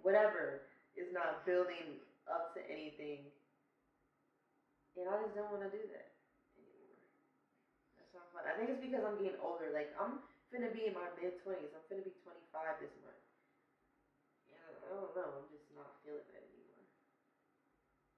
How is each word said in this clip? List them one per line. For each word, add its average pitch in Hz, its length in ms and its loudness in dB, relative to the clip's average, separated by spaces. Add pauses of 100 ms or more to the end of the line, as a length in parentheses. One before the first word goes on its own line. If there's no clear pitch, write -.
whatever, 185 640 8 (320)
it's 180 160 -4
not 175 320 0
building 175 560 4 (320)
up - 240 0
to - 60 -6 (100)
anything. 147 560 -8 (1700)
And 180 160 -2
I 208 80 4
just 208 160 -2
don't 208 160 -2
wanna 196 160 -2
do 214 240 -6
that - 160 -12 (480)
anymore. - 480 -20 (960)
That's - 160 -20
not 175 160 -18
fun. - 160 -4
I 151 80 2
think 240 160 2
it's 247 80 0
because 247 240 0
I'm 208 160 2
getting 190 240 2
older. 160 320 0
Like, 151 240 0
I'm 240 240 -2 (240)
finna 240 240 0
be 220 160 0
in 190 80 0
my 175 140 -2 (100)
mid-twenties. 180 560 -2
I'm - 160 -14
finna 190 160 -4
be 180 160 -10
twenty-five 160 560 -4
this 143 240 -10
month. - 160 -18 (1400)
And - 160 -18 (160)
I - 80 -
don't 196 160 -2
know. 175 180 0 (140)
I'm 151 80 -16
just 147 240 -18
not 143 240 -16
feeling 147 320 -8
that - 160 -18
anymore. 117 400 -20 (1300)